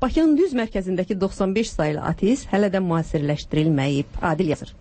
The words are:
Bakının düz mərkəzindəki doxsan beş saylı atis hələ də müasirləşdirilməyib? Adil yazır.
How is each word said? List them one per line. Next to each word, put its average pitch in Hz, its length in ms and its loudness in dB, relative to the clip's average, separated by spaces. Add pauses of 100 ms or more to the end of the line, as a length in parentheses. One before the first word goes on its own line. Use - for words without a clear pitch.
Bakının 302 360 4
düz 339 160 2
mərkəzindəki 185 680 -2
doxsan 196 340 0
beş 220 160 0
saylı 151 320 -2
atis 196 440 0
hələ 202 260 2
də 190 100 0
müasirləşdirilməyib? 151 1200 0 (180)
Adil 165 260 0
yazır. - 320 -4